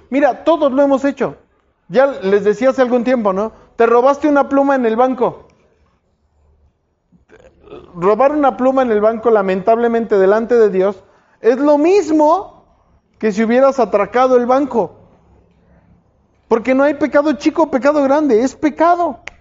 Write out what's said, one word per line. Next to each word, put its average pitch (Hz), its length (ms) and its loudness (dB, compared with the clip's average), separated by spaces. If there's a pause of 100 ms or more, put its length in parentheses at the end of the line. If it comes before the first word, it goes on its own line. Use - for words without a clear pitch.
Mira, 269 340 -2
todos 311 280 0
lo 269 120 0
hemos 277 220 0
hecho. 240 300 -4 (520)
Ya 233 180 2
les 202 380 -2
decía 208 260 0
hace 262 140 0
algún 240 200 0
tiempo, 226 300 -2
¿no? 214 200 -6 (220)
Te 233 120 2
robaste 269 400 2
una 277 220 2
pluma 277 260 0
en 254 100 -2
el 220 100 -2
banco. 247 520 -2 (2500)
Robar 214 380 0
una 285 220 0
pluma 262 280 0
en 240 80 -2
el 208 100 0
banco, 226 300 0
lamentablemente, 220 880 0
delante 208 360 2
de 220 140 4
Dios, 190 340 -2 (380)
es 240 160 0
lo 294 200 2
mismo 311 880 0 (520)
que 214 140 -2
si 208 120 -2
hubieras 262 360 2
atracado 233 560 0
el 247 100 2
banco. 247 520 -2 (1500)
Porque 233 280 0
no 269 80 2
hay 294 120 0
pecado 294 380 0
chico, 302 380 -2
pecado 277 320 0
grande, 269 400 2
es 262 120 -4
pecado. 320 680 -2 (200)